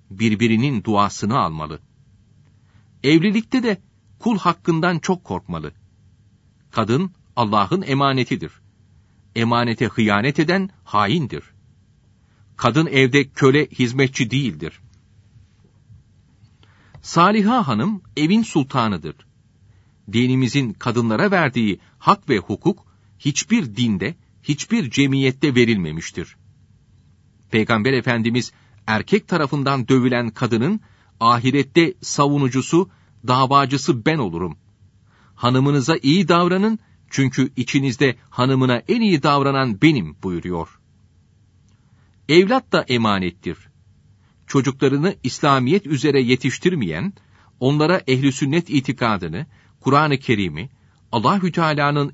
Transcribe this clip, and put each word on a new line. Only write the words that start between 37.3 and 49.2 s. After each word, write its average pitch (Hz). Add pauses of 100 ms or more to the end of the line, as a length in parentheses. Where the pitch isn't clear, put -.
içinizde 131 (140)
hanımına 127
en 226
iyi 190
davranan 135
benim 117
buyuruyor. 87 (1500)
Evlat 196
da 160
emanettir. 98 (880)
Çocuklarını 143
İslamiyet 139
üzere 143
yetiştirmeyen, 127 (480)
onlara 151
ehli 131
sünnet 151
itikadını, 117 (340)